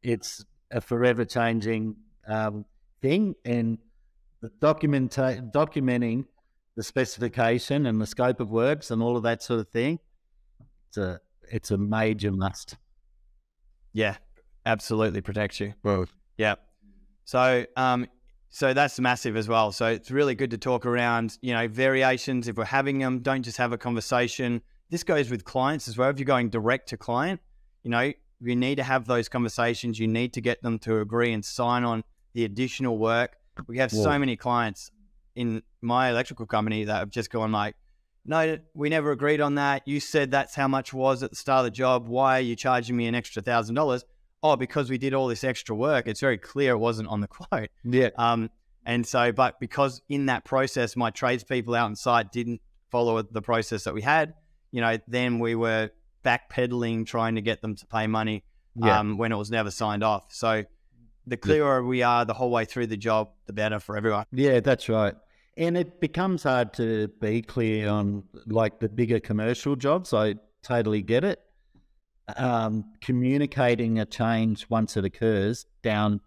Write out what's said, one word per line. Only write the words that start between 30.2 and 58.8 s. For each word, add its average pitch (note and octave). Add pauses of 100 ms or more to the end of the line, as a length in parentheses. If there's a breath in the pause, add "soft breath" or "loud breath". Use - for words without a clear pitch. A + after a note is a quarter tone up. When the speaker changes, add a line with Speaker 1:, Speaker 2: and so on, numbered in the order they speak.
Speaker 2:
to A#2+
get A#2
them A2+
to A2
agree A#2
and G#2
sign A#2+
on A2+ (300)
the A#2
additional A#2+
work. A2+ (300)
We A#2
have B2+
so A2
Speaker 1:
Whoa. C#3+
Speaker 2:
many C3
clients A#2 (440)
in A2+ (180)
my B2
electrical A#2+
company G#2+
that G#2
have G2+
just A#2
gone A2
like, G#2 (500)
"No, D#3+ (160)
we D3+
never D3+
agreed C#3+
on C#3+
that. C#3+
You C#3+
said C#3
that's C3+
how C#3
much C3+
was C3
at -
the -
start C3
of B2+
the A#2
job. B2+
Why C3
are C3
you A#2+
charging B2
me A#2
an A#2+
extra A2+
thousand A#2
dollars?" C3+ (380)
"Oh, D3+
because B2+
we C3+
did C3
all C3
this A#2
extra B2
work. B2
It's A2
very C3
clear C3+
it A2+
wasn't A2+
on G#2
the G2+
<laughs> -
quote." A2 (140)
Speaker 1:
Yeah. B2
Speaker 2:
Um, A#2 (360)
and A#2
so, A#2+
but B2
because C3
in C#3+
that B2
process, C3
my A#2
tradespeople B2
out A#2
on G#2
site A#2
didn't A#2+ (320)
follow A#2
the A2
process A2+
that D2+
we G#2
had, D3+ (380)
you B2
know, A2+ (100)
then A#2+
we A#2
were A2 (360)
backpedaling, A#2+
trying A2+
to A2
get G#2+
them A2
to -
pay A2
money, A2 (320)
Speaker 1:
Yeah. A2